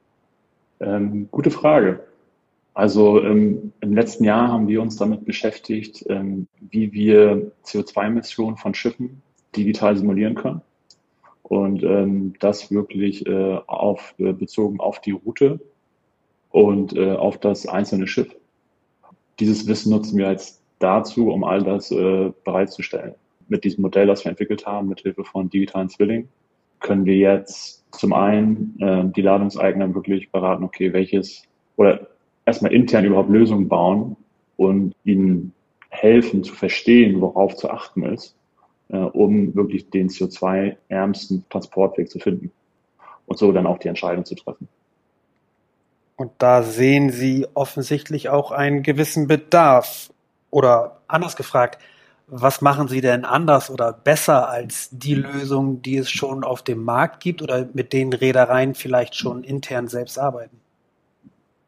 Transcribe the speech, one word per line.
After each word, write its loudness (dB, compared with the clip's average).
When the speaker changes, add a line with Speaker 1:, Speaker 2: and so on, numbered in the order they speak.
Speaker 1:
Ähm, -4
gute 0
Frage. 2
Also, 4
ähm, 0
im -4
letzten 0
Jahr 2
haben -2
wir 0
uns -6
damit -2
beschäftigt, -8
ähm, -6
wie -4
wir 6
C -6
O -4
zwei -4
Emissionen -4
von -8
Schiffen -8
digital 0
simulieren 0
können. -8
Und, -2
ähm, 0
das -2
wirklich, -4
äh, -2
auf, -4
äh, 0
bezogen -4
auf -4
die -6
Route -2
und, 2
äh, 0
auf -2
das -2
einzelne -4
Schiff. -4
Dieses 0
Wissen 0
nutzen 0
wir 0
jetzt -6
dazu, 0
um -2
all 0
das, -4
äh, 0
bereitzustellen. -6
Mit -4
diesem -2
Modell, 2
das 2
wir -4
entwickelt -6
haben, -6
mit -8
Hilfe -6
von -6
digitalen -2
Zwillingen, -2
können 0
wir 4
jetzt 2
zum -2
einen, 0
äh, 2
die -2
Ladungseigner 0
wirklich -4
beraten, -2
okay, -4
welches, -2
oder 4
erstmal 0
intern 4
überhaupt 2
Lösungen 4
bauen 0
und 0
ihnen 0
helfen 4
zu -12
verstehen, 4
worauf 0
zu -8
achten -8
ist, -8
äh, -6
um 0
wirklich -2
den 0
C -6
O -4
zwei -4
ärmsten -4
Transportweg -2
zu -12
finden -6
und -8
so 6
dann 2
auch -2
die -8
Entscheidung -6
zu -12
treffen. -16
Speaker 2:
Und -10
da 6
sehen 2
Sie -2
offensichtlich -6
auch 0
einen -2
gewissen 0
Bedarf. 4
Oder 2
anders -4
gefragt, -2
was 0
machen 2
Sie -4
denn 0
anders 2
oder -2
besser 2
als -8
die -4
Lösungen, -4
die -4
es -4
schon -6
auf -6
dem -6
Markt -2
gibt -6
oder -4
mit -6
denen -2
Reedereien 2
vielleicht -2
schon -8
intern -8
selbst -10
arbeiten? -6